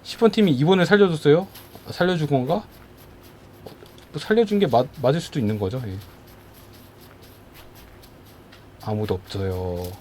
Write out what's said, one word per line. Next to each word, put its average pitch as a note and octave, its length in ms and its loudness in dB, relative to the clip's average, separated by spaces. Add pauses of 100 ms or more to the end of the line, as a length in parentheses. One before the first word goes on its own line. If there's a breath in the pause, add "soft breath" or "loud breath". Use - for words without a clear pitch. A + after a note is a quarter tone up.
십 - 160 -16
번 A3+ 120 4
팀이 G3+ 220 4
이 B2+ 100 2
번 F3+ 220 4
살려줬어요? F3 600 4 (400)
아, - 40 -16
살려준 F3+ 360 -2
건가? C#3+ 360 -2 (1500)
뭐 D3+ 80 -12
살려준 G#3+ 400 0
게 F#3+ 80 2
맞-, A#2+ 200 2 (140)
맞을 C#3 180 2
수도 E3 200 -6
있는 G#2+ 200 -2
거죠. G#2 260 -4
예. F#2+ 120 -10 (2750)
아무도 G#2+ 320 -4
없어요. F#2 840 -8